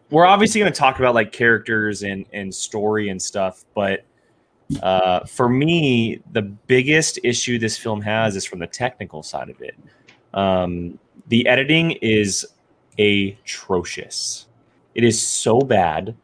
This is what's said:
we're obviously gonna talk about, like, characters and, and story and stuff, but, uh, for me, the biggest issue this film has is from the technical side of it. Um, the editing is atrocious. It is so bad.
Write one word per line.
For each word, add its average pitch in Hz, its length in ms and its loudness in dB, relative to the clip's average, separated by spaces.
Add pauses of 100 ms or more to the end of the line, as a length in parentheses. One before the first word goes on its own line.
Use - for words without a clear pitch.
we're 160 160 6
obviously 202 340 4
gonna 190 120 2
talk 131 280 2
about, 123 160 4
like, 113 160 0
characters 107 720 0
and, 98 300 -6
and 95 200 -8
story 107 540 -4
and 95 140 -6
stuff, 95 420 -4 (100)
but, 98 300 -2 (800)
uh, 92 440 2
for - 220 -2
me, 131 720 0 (140)
the 110 80 -2
biggest 127 800 0
issue 120 340 -2
this 110 200 -4
film 107 240 -4
has 107 340 -2
is 95 80 -6
from 92 160 -12
the 85 80 -8
technical 92 560 -8
side 62 260 -10
of - 120 -20
it. - 140 -16 (580)
Um, 90 680 -2 (280)
the 117 200 2
editing 151 440 2 (100)
is 107 440 0 (520)
atrocious. - 1500 -2 (460)
It 117 120 2
is 117 200 2
so 120 360 2
bad. 95 640 0